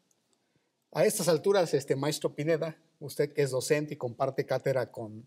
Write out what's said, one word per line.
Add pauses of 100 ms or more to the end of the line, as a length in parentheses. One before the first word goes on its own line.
(920)
A
estas
alturas,
este,
maestro
Pineda, (240)
usted
que
es
docente
y
comparte
cátedra
con